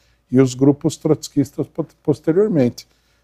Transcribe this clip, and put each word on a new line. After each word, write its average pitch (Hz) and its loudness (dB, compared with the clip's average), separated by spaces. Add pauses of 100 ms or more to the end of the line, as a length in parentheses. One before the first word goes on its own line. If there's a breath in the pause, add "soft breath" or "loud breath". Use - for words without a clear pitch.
(300)
e 123 2
os 131 4
grupos 139 0
trotskistas 143 -4
po-, - -10 (160)
posteriormente. 160 -2 (360)